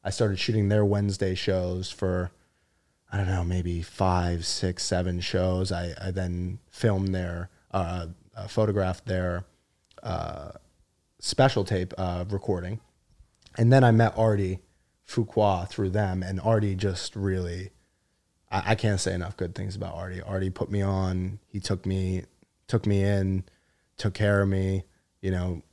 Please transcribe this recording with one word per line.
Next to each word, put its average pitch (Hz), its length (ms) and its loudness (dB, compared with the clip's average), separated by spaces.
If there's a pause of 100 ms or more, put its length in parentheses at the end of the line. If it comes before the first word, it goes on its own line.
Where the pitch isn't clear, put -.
I 101 80 -4
started 101 260 0
shooting 107 320 2
their 104 160 4
Wednesday 101 480 0
shows 92 560 -2
for, 90 400 -2 (840)
I - 60 -6
don't 98 100 0
know, 92 180 0
maybe 87 360 -2
five, 87 640 0
six, - 380 -2
seven 90 380 0
shows. 92 500 0
I, 87 280 -6
I 95 120 -6
then 90 480 -4 (100)
filmed 95 460 2
their, 90 340 -6 (220)
uh, 87 360 -2 (280)
uh, 101 120 -12
photographed 101 580 0
their, 90 400 -2 (580)
uh, - 480 -8 (680)
special 131 440 2
tape, 92 340 -2
uh, 90 320 -4
recording. 98 500 -4 (760)
And 117 140 6
then 131 140 8
I 117 60 8
met 113 260 6
Artie 101 420 2 (480)
Fuqua 101 640 0
through 95 220 -2
them, 95 300 0
and 92 200 -4
Artie 104 340 2
just 92 400 -4
really, 92 540 -2 (840)
I, 104 200 0
I 113 40 6
can't 104 240 2
say 92 140 0
enough 90 240 -6
good 87 180 -4
things 95 200 -6
about 95 200 -8
Artie. 90 260 -8
Artie 95 280 -2
put - 200 -4
me 101 120 0
on, 95 680 -2
he 104 140 -8
took - 240 -4
me, 92 380 0 (440)
took - 180 0
me 101 180 4
in, 95 420 2 (520)
took 104 160 -2
care 101 280 4
of 98 80 4
me, 95 340 0 (380)
you 95 100 -2
know 90 300 -2 (120)